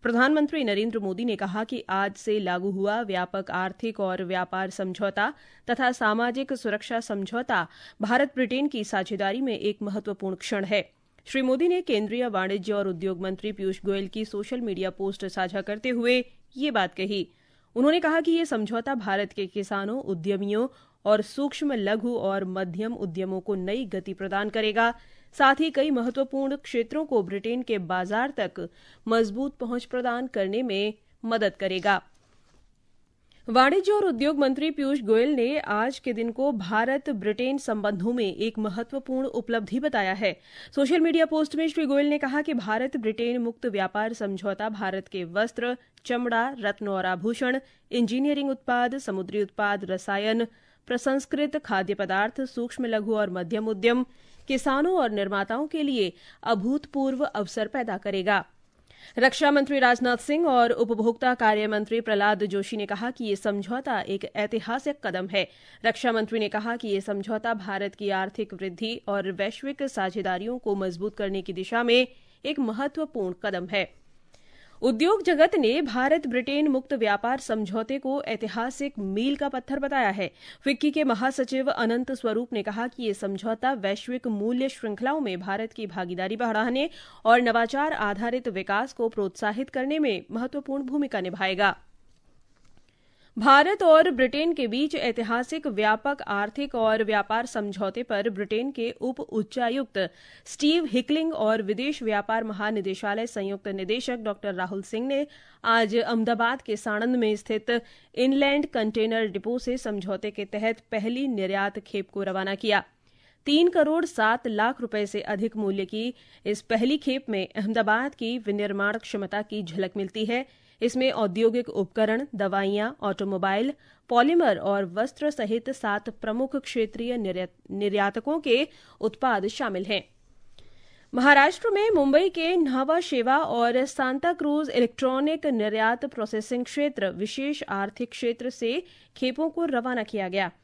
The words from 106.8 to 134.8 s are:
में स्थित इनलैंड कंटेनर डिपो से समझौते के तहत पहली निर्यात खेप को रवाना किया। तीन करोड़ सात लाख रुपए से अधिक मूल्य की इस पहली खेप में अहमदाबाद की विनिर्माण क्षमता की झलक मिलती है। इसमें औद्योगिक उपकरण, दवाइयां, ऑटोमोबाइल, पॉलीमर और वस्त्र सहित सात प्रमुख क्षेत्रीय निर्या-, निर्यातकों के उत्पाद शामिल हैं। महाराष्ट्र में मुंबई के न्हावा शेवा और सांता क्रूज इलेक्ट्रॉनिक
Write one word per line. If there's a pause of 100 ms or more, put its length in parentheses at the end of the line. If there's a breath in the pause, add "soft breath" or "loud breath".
में
स्थित (320 loud breath)
इनलैंड
कंटेनर
डिपो
से
समझौते
के
तहत
पहली
निर्यात
खेप
को
रवाना
किया। (640 soft breath)
तीन
करोड़
सात
लाख
रुपए
से
अधिक
मूल्य
की (320 soft breath)
इस
पहली
खेप
में
अहमदाबाद
की
विनिर्माण
क्षमता
की
झलक
मिलती
है। (120)
इसमें
औद्योगिक
उपकरण,
दवाइयां, (100)
ऑटोमोबाइल, (360 soft breath)
पॉलीमर
और
वस्त्र
सहित
सात
प्रमुख
क्षेत्रीय
निर्या-,
निर्यातकों
के (320 loud breath)
उत्पाद
शामिल
हैं। (1080 soft breath)
महाराष्ट्र
में
मुंबई
के
न्हावा
शेवा
और
सांता
क्रूज
इलेक्ट्रॉनिक